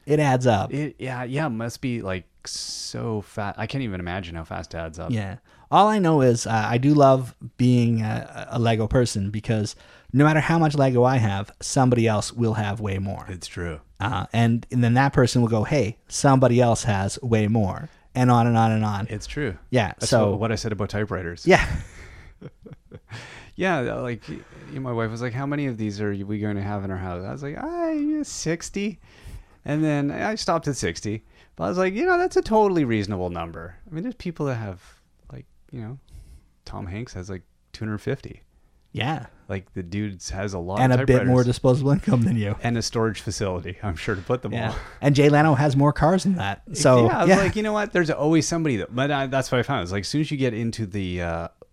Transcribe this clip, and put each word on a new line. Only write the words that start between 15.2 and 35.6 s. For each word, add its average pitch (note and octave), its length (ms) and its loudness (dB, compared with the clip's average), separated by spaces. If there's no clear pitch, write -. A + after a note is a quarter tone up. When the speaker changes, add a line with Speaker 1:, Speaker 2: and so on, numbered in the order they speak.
Speaker 1:
will A#2 80 2
go, A2 160 2
"Hey, A#2+ 320 0
somebody C3 540 4
else A#2 220 2
has G2 400 -2
way A2 240 2
more," G#2 420 0
and B2+ 160 4
on A#2+ 160 6
and A#2+ 100 4
on A2+ 160 4
and G#2+ 140 2
on. G#2 240 -4
Speaker 2:
It's G#2+ 160 -8
true. B2 320 -6
Speaker 1:
Yeah, A2+ 280 2
Speaker 2:
That's A#2 120 -4
Speaker 1:
so A2 200 4
Speaker 2:
what, F#2 80 -2
what A2 120 -2
I A2 40 0
said G#2+ 160 -6
about G2+ 180 -4
typewriters. F2+ 560 -6
Speaker 1:
Yeah. F3 220 4
Speaker 2:
<laughs> - 60 -18
Yeah, F3+ 200 0
like, A#2+ 500 -4
y-, - 500 -14
my C3 120 -6
wife A2+ 180 -2
was A2+ 140 -8
like, B2 100 -4
"How C#3 140 -4
many D3 180 -2
of A#2+ 140 -4
these G#2 200 -4
are G#2 120 -2
we G2+ 280 -4
going G#2 180 -2
to G2 40 -4
have G2+ 220 -4
in G2 80 -6
our F#2+ 60 -6
house?" F2+ 280 -8
I A2 60 -8
was C3+ 100 -10
like, C#3+ 160 -10
"I, D#4 640 -2
sixty." G3 800 -6
And D3+ 180 0
then D3 280 0
I G#3 240 -4
stopped E3 320 -2
at C#3 100 -2
sixty. G#2 460 -4
But D#3+ 80 -6
I F#3 60 0
was F#3 100 -2
like, F#3 160 0
"You C4+ 100 -2
know, F4+ 140 2
that's F4+ 180 0
a F#4 60 2
totally G3+ 420 4
reasonable G2+ 460 -2
number." E2+ 420 -10
I D#3 60 -14
mean, E3 80 -8
there's B3 100 -8
people E3 320 -8
that C3 120 -2
have, G2 220 -8
like, B2+ 140 -18